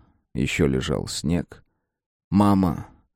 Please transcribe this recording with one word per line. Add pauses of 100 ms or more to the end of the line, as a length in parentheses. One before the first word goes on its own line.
(340)
ещё
лежал
снег. (680)
Мама (280)